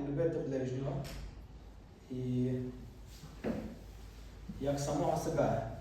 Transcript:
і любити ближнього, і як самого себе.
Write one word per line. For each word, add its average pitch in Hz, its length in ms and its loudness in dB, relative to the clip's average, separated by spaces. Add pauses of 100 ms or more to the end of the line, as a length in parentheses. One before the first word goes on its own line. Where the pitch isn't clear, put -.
і 139 80 0
любити 156 300 4
ближнього, 135 540 0 (1160)
і 127 400 4 (2000)
як 139 200 4
самого 160 360 4
себе. - 640 4